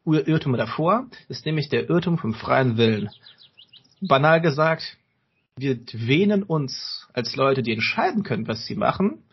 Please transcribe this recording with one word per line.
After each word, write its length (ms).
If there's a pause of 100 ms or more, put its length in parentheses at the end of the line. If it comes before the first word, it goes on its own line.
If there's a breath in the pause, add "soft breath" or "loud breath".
Ur-, 240
Irrtümer 300
davor, 480 (220 loud breath)
ist 180
nämlich 220
der 200
Irrtum 300
vom 160
freien 420
Willen. 340 (880 soft breath)
Banal 400
gesagt, 560 (600)
wir 220 (140)
wähnen 500
uns 720
als 220
Leute, 260
die 100
entscheiden 500
können, 240
was 200
sie 100
machen. 560